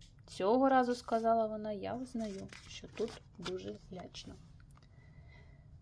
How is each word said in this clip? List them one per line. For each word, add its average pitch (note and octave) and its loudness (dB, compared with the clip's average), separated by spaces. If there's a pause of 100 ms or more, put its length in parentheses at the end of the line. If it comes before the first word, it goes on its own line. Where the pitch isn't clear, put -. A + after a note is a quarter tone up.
(260)
«Цього B3 4
разу, — B3+ 6
сказала A3+ 2
вона, — G#3+ -6
я F#3+ -4
визнаю, A3 -6 (200)
що - -14
тут - -6 (160)
дуже F#3+ -8 (140)
лячно». - -12 (1500)